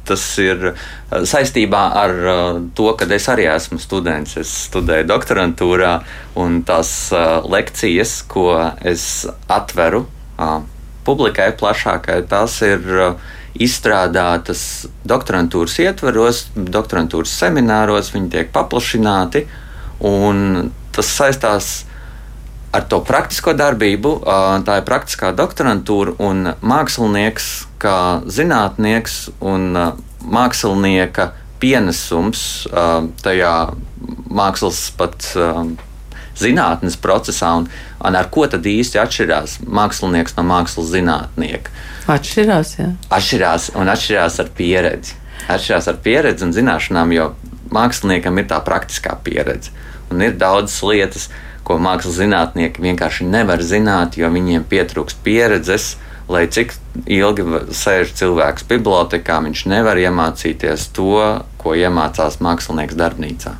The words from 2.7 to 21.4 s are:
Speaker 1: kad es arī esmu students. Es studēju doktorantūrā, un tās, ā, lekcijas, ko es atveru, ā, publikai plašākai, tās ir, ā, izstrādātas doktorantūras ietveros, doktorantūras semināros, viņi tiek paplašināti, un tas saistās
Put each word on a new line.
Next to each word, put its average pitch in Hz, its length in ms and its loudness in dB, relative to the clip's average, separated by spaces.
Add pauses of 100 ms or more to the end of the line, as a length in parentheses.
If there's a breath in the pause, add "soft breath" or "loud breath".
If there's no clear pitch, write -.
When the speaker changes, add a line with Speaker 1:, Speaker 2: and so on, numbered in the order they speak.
Speaker 1:
kad 101 180 0
es 101 160 0
arī 120 200 2
esmu 80 300 0
students. 82 600 -4
Es 78 240 -6
studēju 82 440 0
doktorantūrā, 90 880 2 (420 loud breath)
un 85 300 0
tās, 85 300 2 (160)
ā, 85 160 2 (180)
lekcijas, 95 800 0
ko 90 240 0 (320)
es - 480 -4 (180)
atveru, 95 600 0 (280)
ā, 80 200 -2 (460)
publikai 107 520 2
plašākai, 90 720 0
tās 104 360 0
ir, 98 260 2 (100)
ā, 92 140 4 (440 loud breath)
izstrādātas 90 1080 2 (380)
doktorantūras 87 800 0
ietveros, 123 720 2
doktorantūras 90 840 -2
semināros, 107 800 2
viņi 95 200 -4
tiek 82 200 -2
paplašināti, 110 960 2 (520 loud breath)
un 98 720 2 (200)
tas - 200 -2
saistās 131 600 2 (960 loud breath)